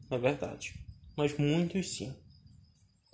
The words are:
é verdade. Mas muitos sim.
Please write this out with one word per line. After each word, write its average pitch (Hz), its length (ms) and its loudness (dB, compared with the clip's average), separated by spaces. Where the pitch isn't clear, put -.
é 131 80 0
verdade. - 560 0
Mas 147 220 0
muitos 170 580 2
sim. 131 200 -6